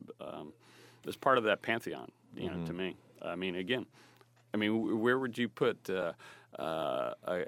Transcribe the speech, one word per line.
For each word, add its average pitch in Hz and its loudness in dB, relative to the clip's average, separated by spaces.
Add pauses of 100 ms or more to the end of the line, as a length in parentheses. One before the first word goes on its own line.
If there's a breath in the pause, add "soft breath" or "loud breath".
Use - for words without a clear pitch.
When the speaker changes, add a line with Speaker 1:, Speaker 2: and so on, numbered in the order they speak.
(200)
Speaker 1:
um, 78 -10 (500 loud breath)
that's - -8
part 131 6
of 117 4
that 101 4
pantheon, 82 -4 (240)
you - -4
know, 82 -4
Speaker 2:
Mm-hmm. 85 -2
Speaker 1:
to 82 -4
me. 87 -4 (260)
I 85 -4
mean, 90 -2
again, 107 0 (680 loud breath)
I - 0
mean, 107 4
w-, 113 2
where 120 6
would 131 -4
you 120 0
put, - 0
uh, 90 0 (440 loud breath)
uh, 69 -2 (120)
a, 87 0